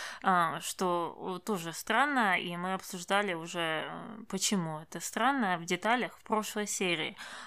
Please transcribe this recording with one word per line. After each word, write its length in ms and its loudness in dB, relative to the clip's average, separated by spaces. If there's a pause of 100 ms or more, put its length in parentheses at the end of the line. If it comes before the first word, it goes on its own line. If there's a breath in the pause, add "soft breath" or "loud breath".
(220 loud breath)
а, 380 4
что, 800 -2
э, 80 -10
тоже 260 -2
странно, 640 4
и 180 -2
мы 180 -2
обсуждали 600 0
уже, 260 -4
э, 680 -4
почему 520 0
это 200 -10
странно 580 2
в 60 -8
деталях 540 0
в 40 -20
прошлой 440 0
серии. 500 0 (300 loud breath)